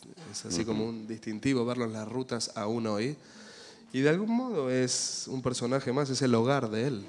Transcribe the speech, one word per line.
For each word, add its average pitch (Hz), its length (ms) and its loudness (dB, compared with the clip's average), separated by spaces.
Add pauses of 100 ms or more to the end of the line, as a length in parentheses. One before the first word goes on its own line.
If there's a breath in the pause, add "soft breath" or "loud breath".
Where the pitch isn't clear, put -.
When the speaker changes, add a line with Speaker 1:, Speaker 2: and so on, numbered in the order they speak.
(320)
Speaker 1:
es - 140 -10
así 113 160 -2
Speaker 2:
Ujú. 110 60 0
Speaker 1:
como 110 180 0
un 113 220 -6
distintivo 113 580 0
verlo 120 200 0
en 110 80 -4
las 110 140 -8
rutas 123 480 -4
aún 113 320 0
hoy. 110 300 0 (720 loud breath)
Y 131 100 0
de 143 80 6
algún 190 220 4
modo 226 380 0
es 127 580 0
un 131 140 -4
personaje 123 500 0
más, 139 180 2
es 127 120 0
el 127 140 6
hogar 120 340 4
de 110 180 0
él. 104 220 -4